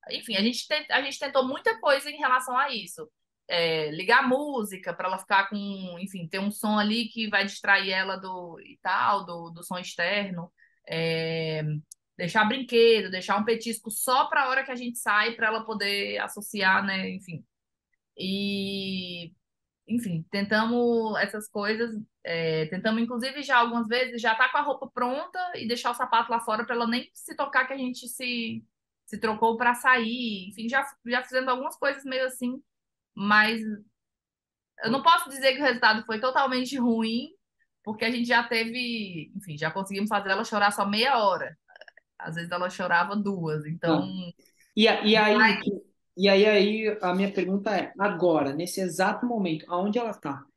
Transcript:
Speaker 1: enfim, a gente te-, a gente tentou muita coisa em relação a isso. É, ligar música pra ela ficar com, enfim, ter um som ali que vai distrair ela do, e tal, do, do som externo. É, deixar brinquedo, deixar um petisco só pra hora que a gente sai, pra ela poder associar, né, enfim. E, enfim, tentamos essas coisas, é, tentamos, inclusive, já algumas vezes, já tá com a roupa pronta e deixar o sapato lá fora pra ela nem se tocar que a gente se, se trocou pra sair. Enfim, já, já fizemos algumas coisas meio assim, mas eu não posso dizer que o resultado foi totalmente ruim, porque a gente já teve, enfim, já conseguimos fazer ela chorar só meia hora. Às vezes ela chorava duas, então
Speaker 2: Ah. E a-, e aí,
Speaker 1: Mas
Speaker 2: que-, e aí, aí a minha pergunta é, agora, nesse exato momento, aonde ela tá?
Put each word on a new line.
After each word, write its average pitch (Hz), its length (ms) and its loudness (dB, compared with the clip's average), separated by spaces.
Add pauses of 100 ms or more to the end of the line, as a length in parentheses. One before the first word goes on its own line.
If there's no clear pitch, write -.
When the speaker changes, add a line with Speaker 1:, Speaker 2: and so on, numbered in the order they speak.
(100)
Speaker 1:
enfim, 226 260 -6
a 196 60 2
gente 240 240 0
te-, 302 260 -4
a 262 100 2
gente 277 160 -8
tentou 269 280 2
muita 381 340 0
coisa 285 300 2
em 285 80 -12
relação 254 380 0
a 277 180 2
isso. 170 340 -10 (400)
É, 160 440 0
ligar 208 360 4
música 247 640 -2
pra 185 140 -6
ela 185 120 -2
ficar 196 300 2
com, 196 520 -8
enfim, 190 260 -10
ter 190 140 -4
um 202 100 0
som 214 280 0
ali 220 300 0
que 220 200 -6
vai 202 160 2
distrair 196 480 2
ela 190 240 -2
do, 180 440 -12
e - 220 -20
tal, 196 420 0
do, 170 260 -12
do 170 120 -16
som 180 160 -8
externo. 180 720 -4 (380)
É, 160 760 -2 (540)
deixar 180 280 2
brinquedo, 233 680 4
deixar 185 260 -2
um 214 80 0
petisco 226 460 -4
só 262 360 2
pra 285 220 0
hora 262 160 0
que 262 80 -8
a 247 40 -8
gente 240 220 -8
sai, 214 380 2
pra 226 120 0
ela 220 160 -2
poder 202 540 -2
associar, 202 680 0
né, 190 260 -2
enfim. 185 340 -12 (720)
E, 190 1120 -6 (560)
enfim, 190 420 -2
tentamos 220 880 2
essas 208 300 -4
coisas, 220 460 -2 (300)
é, 160 420 0
tentamos, 220 360 0
inclusive, 254 400 -4
já 269 160 4
algumas 233 300 2
vezes, 240 340 0
já 226 120 2
tá 254 160 4
com 302 80 0
a 294 40 2
roupa 269 300 -4
pronta 269 460 -4 (180)
e 226 120 -6
deixar 240 240 -2
o - 20 -2
sapato 233 380 0
lá 226 80 0
fora 220 260 -2
pra 240 80 -2
ela 233 140 0
nem 240 260 -2
se - 220 -16
tocar 269 300 2
que 262 80 -6
a 277 40 -6
gente 247 300 -6
se, 233 560 -6 (420)
se 208 120 -10
trocou 226 380 2
pra 240 180 4
sair. 233 720 0
Enfim, 220 200 -8
já, 269 160 2 (220)
já 247 160 0
fizemos 262 260 -2
algumas 262 300 -2
coisas 285 260 -2
meio 262 220 -2
assim, 254 360 -6 (520)
mas 214 460 4 (1200)
eu - 80 -2
não 262 120 2
posso 339 280 6
dizer 269 240 2
que 269 60 -4
o 294 40 0
resultado 233 400 4
foi 220 160 -4
totalmente 254 580 0
ruim, 233 520 0 (520)
porque 208 220 -6
a 226 60 2
gente 240 160 -2
já 240 160 4
teve, 226 960 -4
enfim, 151 200 -12
já 156 140 -2
conseguimos 196 380 -4
fazer 202 220 0
ela 202 140 0
chorar 208 260 2
só 208 160 -2
meia 233 320 2
hora. 175 380 2 (640)
Às 165 180 -8
vezes 170 140 -8
ela 180 200 -2
chorava 180 460 0
duas, 170 500 -2
então 165 360 0
Speaker 2:
Ah. 185 280 -6 (460)
E 220 120 8
a-, 208 160 2
e 214 120 6
aí, 214 200 6
Speaker 1:
Mas 220 260 6
Speaker 2:
que-, 202 200 -4 (340)
e 190 120 4
aí, 196 180 8
aí 214 560 4
a 180 120 0
minha 196 180 0
pergunta 196 440 0
é, - 220 -4
agora, 165 560 2
nesse 175 260 -6
exato 185 460 0
momento, 185 440 -2
aonde 196 280 0
ela 226 160 -4
tá? 139 300 -10 (120)